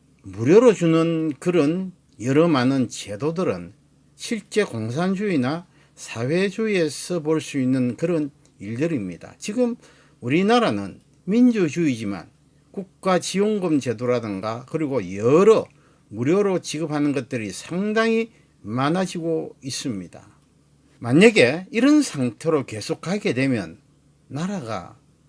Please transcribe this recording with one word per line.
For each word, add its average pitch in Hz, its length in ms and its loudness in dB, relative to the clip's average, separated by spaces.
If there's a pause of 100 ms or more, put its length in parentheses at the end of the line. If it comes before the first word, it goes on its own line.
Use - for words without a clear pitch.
(220)
무료로 156 520 6
주는 165 640 2
그런 175 540 0 (280)
여러 135 280 4
많은 131 400 2
제도들은 104 840 -6 (440)
실제 - 480 -4
공산주의나 160 1000 -2 (280)
사회주의에서 180 1300 -4
볼 151 200 0
수 147 180 -6
있는 127 380 0
그런 160 340 -2 (280)
일들입니다. 107 800 -6
지금 240 380 -2 (440)
우리나라는 147 800 0 (240)
민주주의지만 170 1040 2 (420)
국가 185 480 -4
지원금 185 640 0
제도라든가 113 880 -4
그리고 127 460 -4
여러 156 520 6 (420)
무료로 175 520 0
지급하는 147 520 -4
것들이 120 380 -6
상당히 226 800 -2 (300)
많아지고 160 1000 -4
있습니다. 120 640 -10 (720)
만약에 170 720 6
이런 285 320 4
상태로 139 640 -4
계속 110 340 -8
가게 196 320 -4
되면 117 460 -2 (480)
나라가 131 720 -8 (300)